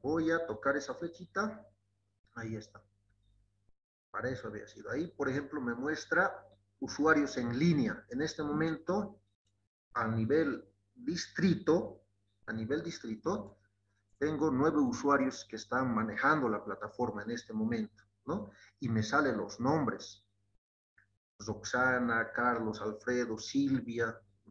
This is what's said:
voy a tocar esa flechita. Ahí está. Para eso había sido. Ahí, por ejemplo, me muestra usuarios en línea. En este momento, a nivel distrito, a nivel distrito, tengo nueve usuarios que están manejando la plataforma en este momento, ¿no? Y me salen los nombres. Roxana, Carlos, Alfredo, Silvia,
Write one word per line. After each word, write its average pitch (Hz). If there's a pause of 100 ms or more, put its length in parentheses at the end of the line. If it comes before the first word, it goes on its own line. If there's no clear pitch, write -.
voy 160
a 165
tocar 139
esa 143
flechita. 185 (680)
Ahí 113
está. - (1300)
Para 113
eso 120
había 107
sido. -
Ahí, 156
por 143
ejemplo, 139
me 120
muestra 151 (320)
usuarios 147
en 120
línea. 143
En 127
este 156
momento, 160 (760)
a 117
nivel 117 (300)
distrito, 165 (420)
a 113
nivel 117
distrito, 160 (600)
tengo 151
nueve 147
usuarios 131
que 113
están 123
manejando 117
la 104
plataforma 104
en 110
este 120
momento, 110 (240)
¿no? 196 (280)
Y 123
me 110
salen 135
los -
nombres. 139 (1160)
Roxana, 120
Carlos, 117
Alfredo, 113
Silvia, 120 (300)